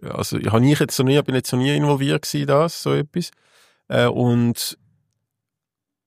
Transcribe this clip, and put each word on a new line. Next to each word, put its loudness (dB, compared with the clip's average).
also, -6
ich -2
habe 4
ich 4
jetzt -2
noch 2
nie, 4
bin -4
jetzt -2
noch 0
nie 0
involviert 0
gewesen, -6
das, 0
so -2
etwas. -4
Äh, 2
und 0